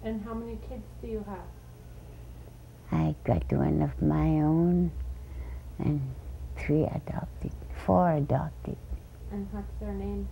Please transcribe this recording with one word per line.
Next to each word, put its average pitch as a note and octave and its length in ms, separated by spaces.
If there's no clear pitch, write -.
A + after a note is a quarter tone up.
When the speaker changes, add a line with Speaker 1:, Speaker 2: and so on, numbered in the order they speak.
Speaker 1:
And A3 200
how A3+ 100
many A3+ 240
kids B3 160
do A#3+ 80
you G#3+ 200
have? F#3 180
Speaker 2:
I D#2+ 240
got F2+ 280
one D3 280
of D3 220
my D#3 240
own E3+ 480
and D3 220
three D3+ 260
adopted, - 680
four F3+ 260
adopted. D3 640
Speaker 1:
And G3 220
what's G#3 280
their G#3 140
name? G3+ 380